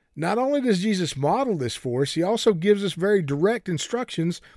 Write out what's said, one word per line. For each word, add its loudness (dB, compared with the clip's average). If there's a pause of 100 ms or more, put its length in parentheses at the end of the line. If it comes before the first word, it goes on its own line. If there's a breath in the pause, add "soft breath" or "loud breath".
(160)
Not -2
only 2
does 2
Jesus 0
model 0
this -4
for -4
us, -2
he 0
also 2
gives 2
us -2
very 2
direct 0
instructions -4 (160 soft breath)